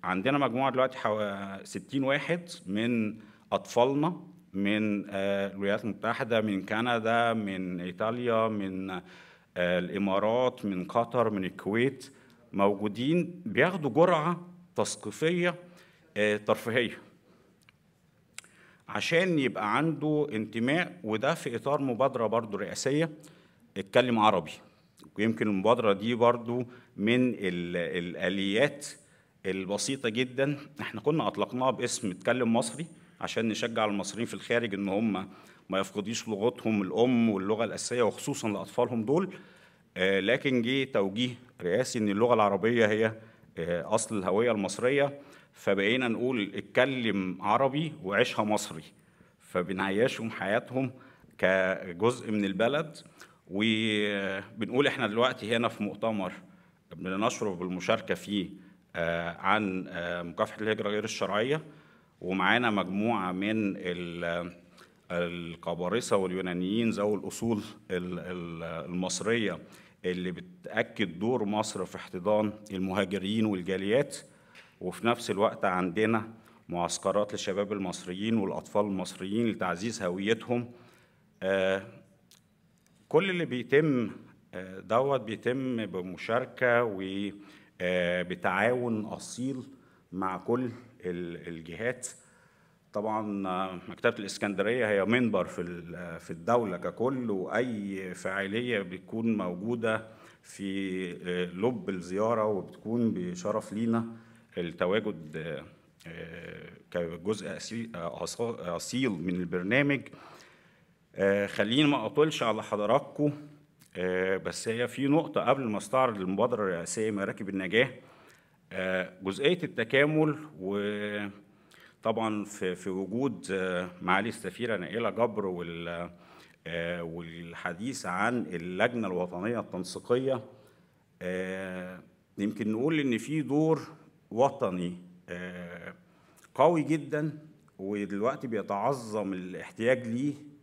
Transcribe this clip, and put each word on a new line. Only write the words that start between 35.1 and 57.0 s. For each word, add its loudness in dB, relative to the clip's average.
ما 2
يفقدوش -4
لغتهم 2
الأم 4
واللغة 2
الأساسية، -2
وخصوصًا 0
لأطفالهم -2
دول. 2
آه، 4
لكن 2
جه 0
توجيه 0
رئاسي 0
إن 2
اللغة 6
العربية 6
هي، 4
آه، 0
أصل 0
الهوية 4
المصرية، 2
فبقينا 2
نقول 0
اتكلم 2
عربي 2
وعيشها 2
مصري، 0
فبنعيشهم 0
حياتهم -2
كجزء 2
من 2
البلد. 0
وبنقول 0
احنا 0
دلوقتي 2
هنا 2
في -2
مؤتمر -2
بنشرف -2